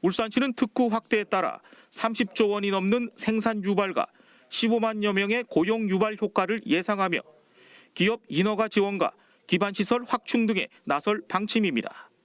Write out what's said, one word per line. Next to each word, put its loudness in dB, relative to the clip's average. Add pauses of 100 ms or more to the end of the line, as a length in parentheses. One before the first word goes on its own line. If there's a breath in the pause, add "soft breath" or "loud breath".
울산시는 0
특구 0
확대에 0
따라 -2 (300 loud breath)
삼십조 0
원이 0
넘는 0
생산 -2
유발과 0 (420 soft breath)
십오만여 0
명의 0
고용 0
유발 0
효과를 0
예상하며 0 (720 soft breath)
기업 0
인허가 0
지원과 0 (340 soft breath)
기반 0
시설 0
확충 0
등에 0 (160 soft breath)
나설 0
방침입니다. -2 (160)